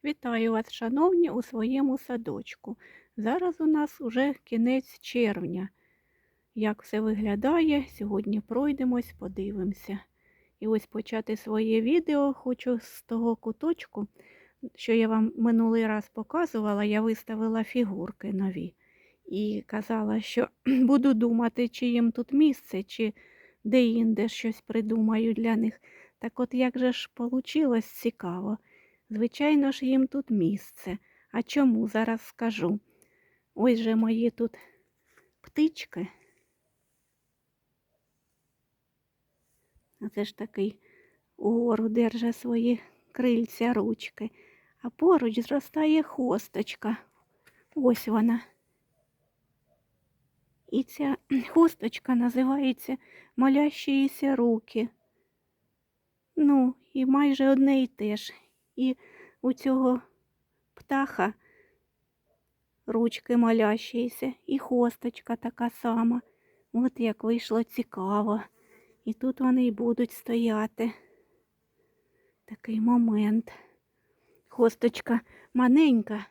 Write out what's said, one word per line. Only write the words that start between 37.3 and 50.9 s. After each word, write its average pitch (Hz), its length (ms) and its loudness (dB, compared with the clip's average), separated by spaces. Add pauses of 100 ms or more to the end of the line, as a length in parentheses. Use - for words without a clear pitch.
Оце 208 240 -6
ж - 120 -16
такий 208 420 -6 (580)
угору 226 520 0
держа 233 440 0
свої 233 460 0 (320)
крильця, 233 600 0
ручки. 220 580 -4 (500)
А 247 80 -8
поруч 254 500 2
зростає 311 640 0
хосточка. - 920 -4 (800)
Ось 254 320 0
вона. 226 340 0 (2250)
І 262 120 0
ця 277 340 -4 (120)